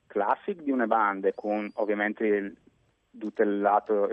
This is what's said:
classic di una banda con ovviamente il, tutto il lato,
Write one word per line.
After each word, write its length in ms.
classic 540
di 100
una 160
banda 480
con 400
ovviamente 520
il, 300
tutto 260
il 180
lato, 520